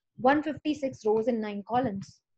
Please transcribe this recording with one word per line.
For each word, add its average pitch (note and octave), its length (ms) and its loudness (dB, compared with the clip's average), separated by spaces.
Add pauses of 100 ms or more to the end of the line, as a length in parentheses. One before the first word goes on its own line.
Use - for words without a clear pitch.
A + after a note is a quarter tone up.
(180)
one C#4+ 260 4
fifty-six C#4+ 640 -4
rows A3 220 2
and A#3 140 0
nine G#3 260 -6
columns. A3 520 -2 (180)